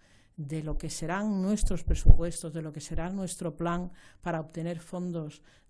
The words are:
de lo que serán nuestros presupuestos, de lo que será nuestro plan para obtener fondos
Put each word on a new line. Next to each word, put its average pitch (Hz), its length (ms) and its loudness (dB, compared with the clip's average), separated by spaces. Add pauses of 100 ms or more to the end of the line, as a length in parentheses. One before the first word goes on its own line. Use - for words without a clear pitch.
(380)
de 156 260 -8
lo 151 140 -4
que 160 120 -6
serán 190 520 -4
nuestros 202 420 0
presupuestos, - 720 8
de 165 80 -8
lo 156 100 -10
que 151 100 -12
será 165 280 -6
nuestro 180 460 -8
plan 170 360 -4 (300)
para 165 180 -6
obtener 160 400 -8
fondos 165 640 -10 (260)